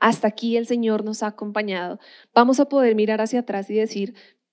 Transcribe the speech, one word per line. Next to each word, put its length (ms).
hasta 260
aquí 300
el 100
Señor 380
nos 180
ha 40
acompañado", 680
vamos 260
a 80
poder 280
mirar 260
hacia 180
atrás 300
y 60
decir, 400